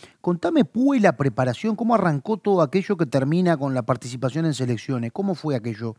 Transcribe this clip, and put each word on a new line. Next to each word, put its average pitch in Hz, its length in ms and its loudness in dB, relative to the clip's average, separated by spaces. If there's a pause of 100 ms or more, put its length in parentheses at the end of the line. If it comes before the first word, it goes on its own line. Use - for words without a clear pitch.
(220)
Contame, 247 440 2
Pue, 269 360 2
la 170 160 4
preparación, 135 580 0
¿cómo 233 180 0
arrancó 185 440 2
todo 190 240 2
aquello 185 340 0
que 160 100 0
termina 151 520 2
con 135 160 -4
la 127 100 0
participación 127 640 -2
en 156 80 0
selecciones? 120 580 -4
¿Cómo 196 240 -2
fue 147 220 -4
aquello? 110 400 -8